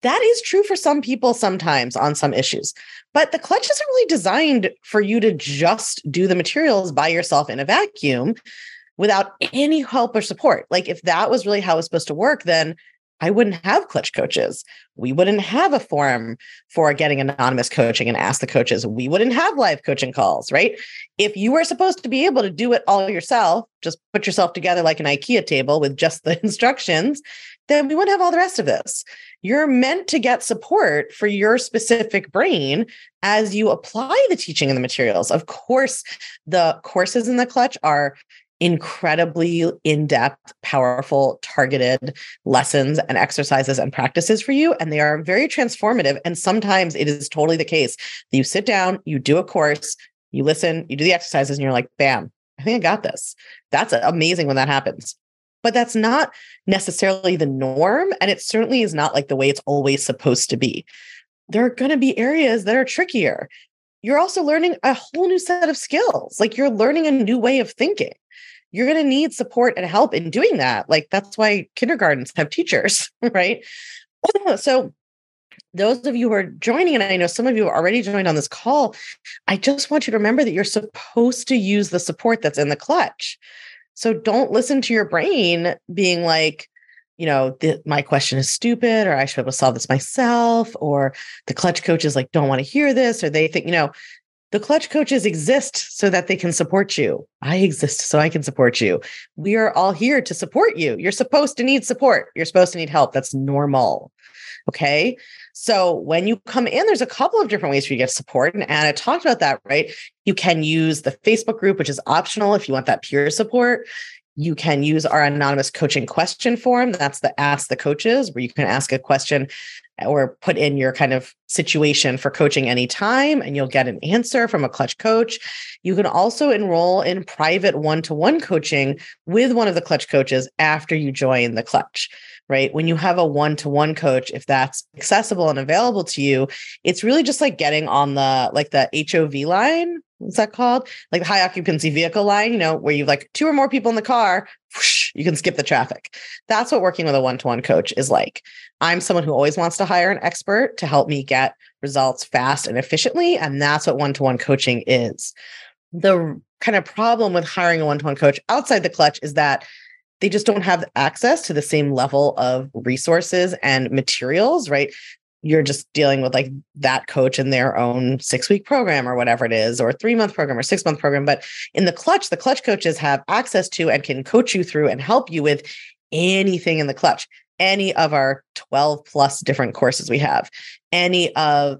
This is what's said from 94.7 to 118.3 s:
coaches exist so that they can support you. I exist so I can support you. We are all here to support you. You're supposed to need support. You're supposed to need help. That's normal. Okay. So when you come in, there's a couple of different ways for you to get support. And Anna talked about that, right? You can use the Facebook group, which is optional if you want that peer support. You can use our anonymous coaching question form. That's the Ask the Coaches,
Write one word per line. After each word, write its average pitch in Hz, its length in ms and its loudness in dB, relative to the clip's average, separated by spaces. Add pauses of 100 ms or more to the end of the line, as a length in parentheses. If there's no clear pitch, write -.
coaches 269 380 0
exist 180 720 -2
so 202 100 2
that 175 200 0
they 190 80 0
can 170 160 -2
support 196 440 0
you. 113 300 -2 (160)
I 147 140 -2
exist 160 440 0
so - 180 0
I 151 120 4
can 160 120 -2
support 123 380 2
you. 95 200 2 (360)
We 196 200 -2
are 220 200 2
all 190 160 2
here 240 300 0
to - 100 -8
support 285 460 0
you. 143 180 0
You're 175 160 -2
supposed 294 460 0
to 240 60 -2
need 269 200 2
support. 247 500 2
You're 160 120 -4
supposed 180 260 4
to 180 60 -10
need 160 100 -6
help. 147 240 2
That's 135 220 -4
normal. 135 760 0 (580)
Okay. 160 480 0 (360)
So 185 420 2
when 160 340 -2
you 226 80 0 (100)
come 240 200 -2
in, 339 200 2
there's 370 160 2
a 240 40 -2
couple - 340 0
of 302 80 2
different 175 240 -2
ways 139 140 0
for 139 80 -2
you 120 40 -4
to 123 40 4
get 127 80 0
support. 143 440 0
And 202 160 -4
Anna 151 220 2
talked 302 320 -2
about 262 160 2
that, 139 240 0
right? 156 280 -2 (320)
You 196 100 2
can 165 280 0
use 160 400 0
the 135 100 -2 (120)
Facebook 220 340 2
group, 190 200 2
which 147 100 -2
is 139 180 -6
optional 202 480 2
if 202 140 -2
you 135 60 0
want 131 120 -2
that - 160 0
peer 143 280 0
support. 240 580 0 (480)
You 156 180 -2
can 143 300 0
use 151 200 2
our - 180 4
anonymous 143 480 0
coaching 139 360 -2
question 233 500 -2
form. 247 360 0
That's 143 280 -4
the - 200 -2
Ask 143 280 0
the 127 80 -4
Coaches, 220 560 0